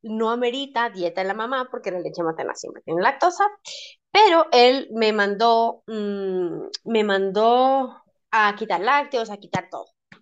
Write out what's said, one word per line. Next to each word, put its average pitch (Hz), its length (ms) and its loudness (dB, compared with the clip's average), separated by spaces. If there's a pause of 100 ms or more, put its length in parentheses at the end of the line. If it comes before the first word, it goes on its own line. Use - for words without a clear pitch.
no 220 280 -4
amerita 247 600 -4
dieta 180 300 -6
en 190 80 -2
la 196 40 -4
mamá 254 380 -4
porque 233 200 -8
la 180 80 -6
leche 160 240 -8
materna 160 320 -4
siempre - 280 -16
tiene 165 180 -4
lactosa, 349 440 0 (680)
pero 349 400 6
él 247 420 4
me 220 200 2
mandó, 226 720 2
mm, 190 800 -4 (180)
me 220 180 2
mandó 226 1000 2 (280)
a 208 260 2
quitar 196 240 -4
lácteos, 254 500 0
a 202 60 -12
quitar 190 340 -6
todo. - 160 -12 (340)